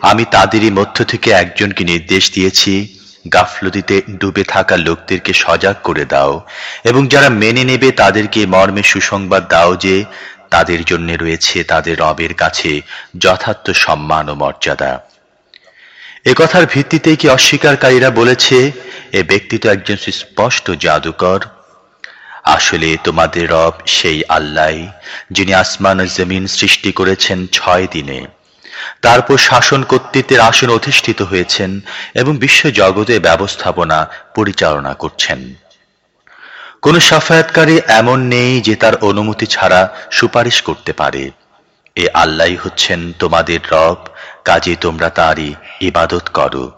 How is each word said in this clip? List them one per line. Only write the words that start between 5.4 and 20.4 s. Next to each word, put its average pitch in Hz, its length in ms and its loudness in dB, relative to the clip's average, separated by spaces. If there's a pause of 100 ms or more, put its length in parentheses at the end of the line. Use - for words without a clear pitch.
করে 76 220 -4
দাও 71 360 0 (440)
এবং 127 240 2
যারা 139 200 4
মেনে 117 360 2
নেবে 127 260 2
তাদেরকে 104 560 2
মর্মে 98 360 2
সুসংবাদ 95 680 -2
দাও 87 280 4
যে 95 280 0 (460)
তাদের 85 340 0
জন্য 85 280 -4
রয়েছে 82 520 -4
তাদের 80 340 -2
রবের 80 360 -2
কাছে 80 460 -4 (380)
যথার্থ 95 520 -2
সম্মান 78 580 -2
ও 73 60 -8
মর্যাদা।" 69 680 -4 (1200)
এ 127 100 4
কথার 165 380 4
ভিত্তিতে 156 440 2
কি 151 120 2
অস্বীকারীরা 131 840 4
বলেছে, 127 600 2 (400)
"এ 98 100 0
ব্যক্তি 98 360 -2
তো 110 120 0
একজন 101 260 -2
সুস্পষ্ট - 720 -4